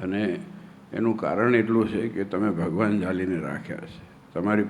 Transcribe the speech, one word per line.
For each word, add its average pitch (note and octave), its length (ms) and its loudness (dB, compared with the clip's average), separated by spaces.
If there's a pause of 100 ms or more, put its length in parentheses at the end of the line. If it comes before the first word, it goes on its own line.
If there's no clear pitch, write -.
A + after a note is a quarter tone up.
અને F#2+ 380 -2 (520)
એનું A2 240 0
કારણ G2+ 380 2
એટલું A2 340 4
છે G#2+ 200 -2
કે G2 160 -4
તમે G2 260 0
ભગવાન F#2+ 500 0
ઝાલીને F#2 400 -2
રાખ્યા C#2 360 -8
છે, - 580 -18
તમારી G#2 360 2